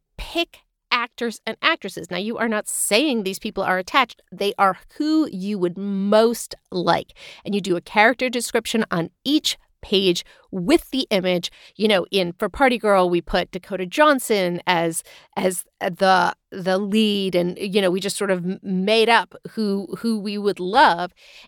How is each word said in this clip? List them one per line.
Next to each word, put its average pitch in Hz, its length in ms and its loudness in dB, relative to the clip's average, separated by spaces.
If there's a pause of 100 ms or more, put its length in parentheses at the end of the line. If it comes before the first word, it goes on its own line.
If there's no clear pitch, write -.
(160)
pick - 420 -6 (320)
actors 240 560 -4
and 220 160 -6
actresses. - 480 -4
Now, 175 60 -6
you 208 220 -6
are 233 100 0
not 214 180 -2
saying 233 560 0
these 185 160 -6
people - 240 -6
are 185 160 0
attached. - 440 -2 (100)
They 202 260 -4
are 190 200 2 (180)
who 311 340 0
you 196 280 -6
would 175 200 -2
most 202 800 0 (160)
like. 170 400 -2 (320)
And 202 100 -4
you 202 60 -2
do 175 160 -2
a 175 40 -4
character 233 480 2
description 233 640 -2
on 170 200 -2 (140)
each 294 320 0 (260)
page 190 420 0 (260)
with 190 400 0
the 262 200 -4
image. 180 420 0 (240)
You 208 100 0
know, 208 240 4
in, 180 220 0
for 214 160 -4
Party 254 280 2
Girl, 196 320 4
we 175 120 2
put - 320 -2
Dakota 185 340 -8
Johnson 208 800 2
as, 170 380 0 (320)
as 190 280 -2 (160)
the, 185 540 2 (160)
the 185 280 -2
lead, 202 580 0
and, 175 220 0
you 202 220 -2
know, 190 100 2
we 185 100 -2
just 190 160 -6
sort 190 160 -2
of 180 120 -2
m-, 185 180 -4
made 202 460 2
up 226 280 2 (140)
who, 196 360 -2 (120)
who 226 200 -2
we 208 200 -6
would 202 200 -2
love. 180 540 2 (360)